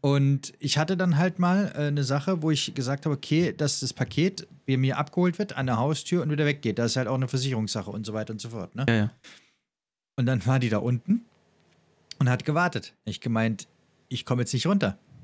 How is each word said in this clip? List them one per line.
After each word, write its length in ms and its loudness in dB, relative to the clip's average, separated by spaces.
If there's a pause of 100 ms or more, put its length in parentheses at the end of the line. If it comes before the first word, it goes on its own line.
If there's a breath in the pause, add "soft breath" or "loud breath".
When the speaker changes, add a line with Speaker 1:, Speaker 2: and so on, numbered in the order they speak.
Speaker 1:
Und 580 2
ich 200 -2
hatte 180 2
dann 220 2
halt 200 2
mal, 380 2
äh, 120 0
eine 160 0
Sache, 360 0
wo 100 0
ich 240 -2
gesagt 300 -4
habe, 100 0
okay, 400 0
dass 260 -2
das 120 -4
Paket 560 -2 (180)
bei 120 2
mir 180 0
abgeholt 420 0
wird 200 -4
an 80 -2
der 100 0
Haustür 460 0
und 80 -2
wieder 160 2
weggeht. 320 -2
Das 140 2
ist 40 -2
halt 120 0
auch 80 0
eine 120 0
Versicherungssache 640 -2
und 160 -8
so 80 -8
weiter 180 -6
und 80 -8
so 80 -10
fort, 260 -10
ne? 140 -2
Speaker 2:
Ja, 60 4
ja. 160 4 (1080 loud breath)
Speaker 1:
Und 100 0
dann 200 0
war 120 4
die 120 0
da 80 2
unten 440 0 (960)
und 120 2
hat 140 0
gewartet. 500 0 (100)
Ich 160 -8
gemeint, 480 0 (400)
„Ich 160 -8
komme 180 0
jetzt 120 -4
nicht 120 0
runter. 320 2 (260)